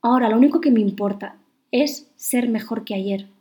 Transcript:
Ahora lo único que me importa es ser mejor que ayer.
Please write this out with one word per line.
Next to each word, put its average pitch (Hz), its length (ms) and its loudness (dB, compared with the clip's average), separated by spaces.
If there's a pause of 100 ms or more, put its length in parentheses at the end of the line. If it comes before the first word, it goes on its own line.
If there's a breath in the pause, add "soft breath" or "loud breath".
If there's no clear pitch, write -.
Ahora 240 280 2
lo 220 80 2
único 294 240 4
que 285 100 2
me 226 80 4
importa 202 580 -4 (340)
es 285 360 -2 (100)
ser 240 320 -2
mejor 220 340 -4
que - 100 -10
ayer. 196 340 -4 (140)